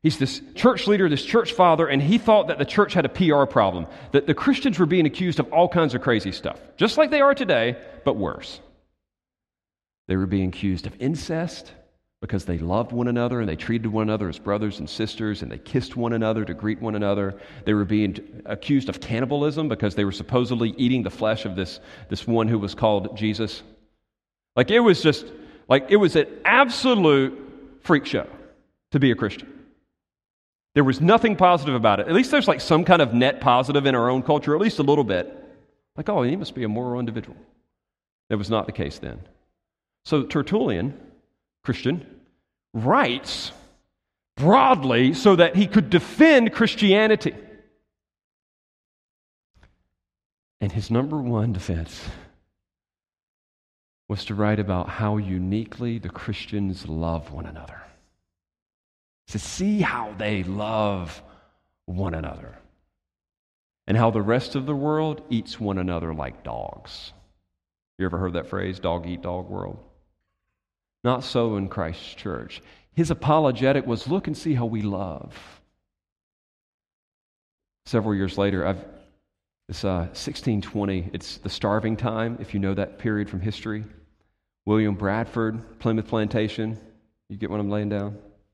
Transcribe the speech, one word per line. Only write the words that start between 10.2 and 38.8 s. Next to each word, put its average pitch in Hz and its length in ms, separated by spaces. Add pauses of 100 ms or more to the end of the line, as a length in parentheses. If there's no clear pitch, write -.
being 95 240
accused 92 380
of - 120
incest 160 760 (460)
because - 260
they 87 140
loved 95 320
one 120 160
another 120 340
and 104 80
they 80 60
treated 113 360
one 110 120
another 104 260
as 78 100
brothers 104 400
and - 100
sisters 110 520
and - 100
they 57 60
kissed - 380
one 117 180
another 113 320
to 87 80
greet 107 260
one 110 160
another. 101 440 (260)
They 107 80
were 104 120
being 104 600
accused 131 440
of 98 120
cannibalism 143 680
because 104 280
they 104 100
were 98 60
supposedly 120 680
eating 123 260
the 95 60
flesh 110 360
of 95 100
this, 92 240 (300)
this - 160
one 113 220
who 113 100
was 101 160
called 104 440
Jesus. 107 440 (960)
Like, 123 160
it 226 80
was 226 220
just, 151 240 (420)
like, 135 220
it 196 60
was 202 200
an 147 120 (160)
absolute 202 1400
freak 143 240
show - 220 (640)
to 151 80
be 131 120
a 113 40
Christian. - 320 (1300)
There 147 100
was 131 180
nothing 214 340
positive 165 400
about 110 240
it. 101 80
At 160 60
least 254 160
there's, 294 180
like, 156 140
some 165 240
kind 175 160
of 120 120
net 127 280
positive 131 440
in 135 100
our 120 140
own 131 120
culture, 147 340
at 165 60
least 220 180
a 147 40
little 143 200
bit. 95 240 (680)
Like, 156 100
"Oh, 202 140
he 127 140
must - 200
be 127 80
a 110 60
moral 123 300
individual." 113 360 (920)
That 110 80
was 101 120
not 107 180
the - 40
case - 280